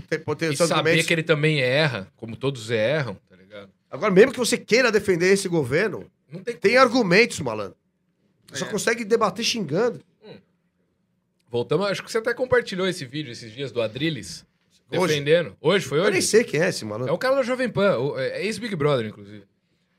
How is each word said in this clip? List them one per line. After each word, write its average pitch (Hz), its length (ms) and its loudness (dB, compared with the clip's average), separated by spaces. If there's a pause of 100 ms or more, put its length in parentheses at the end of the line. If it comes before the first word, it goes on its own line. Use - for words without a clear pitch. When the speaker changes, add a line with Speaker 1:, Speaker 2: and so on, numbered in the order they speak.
Speaker 1:
tem, 156 100 -2
pode 151 220 -6
ter 160 120 0
Speaker 2:
E 139 40 -2
Speaker 1:
seus 170 120 2
Speaker 2:
saber 160 120 2
Speaker 1:
argumentos. 160 260 2
Speaker 2:
que 170 60 2
ele 165 100 0
também 156 380 2
erra, 127 560 0
como 113 200 -12
todos 127 340 -6
erram, 117 460 0 (120)
tá 92 80 -20
ligado? 98 340 -20 (200)
Speaker 1:
Agora, 170 220 -2
mesmo 226 200 8
que 254 60 -10
você 240 200 0
queira 240 320 2
defender 196 420 2
esse 196 160 0
governo, 151 600 -2 (220)
Speaker 2:
Não 180 100 -14
tem 240 140 -8
Speaker 1:
tem 214 160 2
Speaker 2:
como. 262 100 8
Speaker 1:
argumentos, 220 580 4
malandro. 107 360 -6 (720)
Você 139 120 -10
só 185 60 -6
Speaker 3:
É. - 20 -12
Speaker 1:
consegue 226 360 -2
debater 214 400 0
xingando. 190 560 -2 (240)
Speaker 2:
Hum. 180 100 -20 (1120)
Voltamos, 147 380 -2
acho 190 160 -4
que - 80 -16
você 226 80 -2
até 226 160 -2
compartilhou 240 520 -2
esse 175 180 -4
vídeo 127 280 -10
esses 110 200 -16
dias 127 200 -10
do 117 80 -4
Adrilles, 117 640 -6 (460)
Speaker 1:
Hoje? 165 100 0 (140)
Speaker 2:
defendendo. 147 460 2
Hoje, 175 260 2
foi 143 120 0
Speaker 1:
Eu 175 40 2
Speaker 2:
hoje? 214 100 4
Speaker 1:
nem 349 80 2
sei - 240 4
quem 151 160 -2
é 185 80 2
esse - 160 -6
malandro. 113 260 -4
Speaker 2:
É - 20 2
o 180 60 -2
cara 262 180 2
da 269 60 2
Jovem 247 260 -2
Pan, 190 300 2
o, 131 200 -2
é, 131 220 -4
é 175 40 -6
ex-Big 208 320 -6
Brother, 139 300 2
inclusive. 104 360 -16 (560)